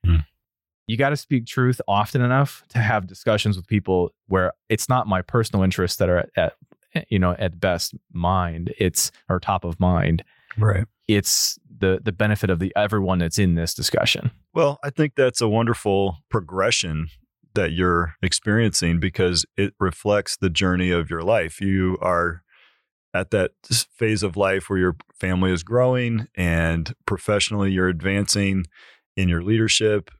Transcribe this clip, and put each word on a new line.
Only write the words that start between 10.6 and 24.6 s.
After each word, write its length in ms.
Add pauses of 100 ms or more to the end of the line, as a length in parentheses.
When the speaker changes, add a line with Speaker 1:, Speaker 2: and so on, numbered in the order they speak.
Speaker 2:
It's 500 (180)
the, 280
the 80
benefit 400
of 80
the, 160
everyone 420
that's 220
in 160
this 180
discussion. 560 (240)
Speaker 1:
Well, 300
I 80
think 240
that's 260
a 60
wonderful 680 (120)
progression 800 (480)
that 160
you're 500
experiencing, 760
because 440 (140)
it 220
reflects 580
the 140
journey 400
of 180
your 140
life. 360
You 400
are 440 (680)
at 200
that 220 (180)
s-, 200
phase 300
of 160
life 320